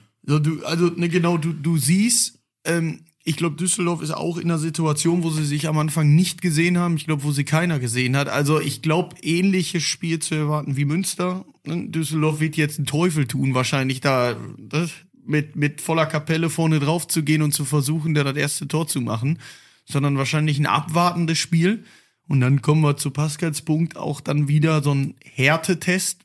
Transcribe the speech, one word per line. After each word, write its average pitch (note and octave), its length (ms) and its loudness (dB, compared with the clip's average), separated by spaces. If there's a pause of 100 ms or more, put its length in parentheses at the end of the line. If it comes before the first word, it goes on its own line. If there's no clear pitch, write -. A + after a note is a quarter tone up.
(220)
So, D3 160 2
du, D3+ 280 0
also, E3+ 200 0
ne, E3+ 240 0
genau, E3+ 300 2
du, D#3+ 120 -2
du D#3 260 -2
siehst, F#3 600 2 (260)
ähm, E3 420 -2 (240)
ich D#3 60 0
glaub, E3 220 -2
Düsseldorf F3 440 -2
ist D3+ 100 -6
auch E3 260 -4
in E3+ 80 -4
einer E3+ 120 0
Situation, D#3+ 640 0
wo E3 100 -2
sie D#3 120 -2
sich D3 240 -2
am D#3 100 0
Anfang D3+ 380 4
nicht F3 260 2
gesehen F3 360 2
haben. F3 180 0
Ich D3+ 120 -6
glaub, D3+ 180 -2
wo D3+ 80 0
sie C#3 100 0
keiner D#3+ 340 0
gesehen B2 380 0
hat. C#3 140 0
Also D3 320 0
ich D3+ 200 -6
glaub, E3+ 400 0
ähnliches F3 600 0
Spiel E3 360 -4
zu - 140 -6
erwarten D3+ 440 -2
wie D3 80 0
Münster. F3+ 580 -2 (220)
Ne? E3 240 -6
Düsseldorf D#3 500 -2
wird D#3 160 -2
jetzt D3+ 240 0
einen C#3 60 -2
Teufel D3+ 420 0
tun, C3+ 260 0
wahrscheinlich C3 460 0
da, B2 380 2 (200)
das, D#3 340 -4 (340)
mit, D3+ 320 -2
mit D3 240 -2
voller D#3+ 240 0
Kapelle D#3+ 440 -2
vorne D#3+ 300 2
drauf D#3+ 300 0
zu E3 120 0
gehen D#3 200 2
und D3+ 120 2
zu D3 120 0
versuchen, D3+ 480 0
da D3 100 2
das C#3 140 -4
erste C#3+ 320 -2
Tor D#3 180 -2
zu - 140 -2
machen. A#2 380 -2 (440)
Sondern C#3 340 0
wahrscheinlich D3 400 0
ein D#3 80 2
abwartendes E3+ 720 0
Spiel. F3+ 460 0 (460)
Und C#3 100 2
dann C3 220 4
kommen D#3 200 4
wir D3 140 4
zu - 160 -4
Paskals D3+ 500 -4
Punkt, D#3+ 360 -2
auch - 240 -6
dann D3 260 0
wieder D3+ 340 4
so C#3+ 140 2
ein C#3 280 -2
Härtetest. E3 1000 0